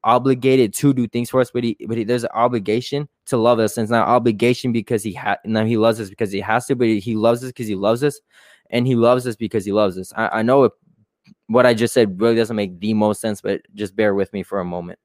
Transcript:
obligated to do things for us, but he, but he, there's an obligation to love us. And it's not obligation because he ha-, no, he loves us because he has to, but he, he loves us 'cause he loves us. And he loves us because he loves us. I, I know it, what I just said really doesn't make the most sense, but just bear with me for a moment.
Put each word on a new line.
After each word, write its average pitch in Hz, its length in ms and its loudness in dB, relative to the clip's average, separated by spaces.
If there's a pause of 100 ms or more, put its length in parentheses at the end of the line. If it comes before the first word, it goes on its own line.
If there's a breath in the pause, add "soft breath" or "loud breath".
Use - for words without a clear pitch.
obligated 127 680 2
to 143 200 2
do 123 140 0
things 120 220 -6
for 131 120 2
us, 120 100 0
but 123 120 -4
he, 117 140 -2 (100)
but 113 80 -4
he, 117 80 -2
there's 117 200 -2
an - 100 -6
obligation 120 760 -2 (200)
to 131 100 -2
love 117 220 4
us. 110 180 0
And 113 80 -2
it's 107 60 -4
not 117 160 2
obligation 120 640 2
because 113 320 -2
he 104 100 -6
ha-, - 320 -4
no, 110 180 0
he 113 140 0
loves 110 220 2
us 101 100 -8
because 98 220 -6
he 98 100 -4
has 110 260 -2
to, 139 80 0
but 120 120 0
he, 107 120 0
he 110 160 -6
loves 117 280 0
us 127 80 -10
'cause 120 160 -8
he 104 80 -4
loves 107 280 0
us. 147 160 -2 (520 soft breath)
And 123 160 -2
he 131 80 2
loves 123 320 2
us 113 80 -6
because 107 300 -4
he 101 60 -4
loves 98 260 0
us. 92 180 -12
I, 110 240 -2
I - 20 -2
know 131 240 4
it, 104 60 2 (760)
what 123 180 4
I 123 80 6
just 113 200 0
said 101 260 2
really 117 160 2
doesn't 113 200 0
make 92 240 -4
the 107 140 -2
most 107 280 0
sense, 107 200 -6
but 101 200 -4 (120)
just 101 220 -8
bear 104 180 2
with 98 200 -2
me 98 100 -6
for 98 160 -8
a 90 60 -4
moment. 87 400 -10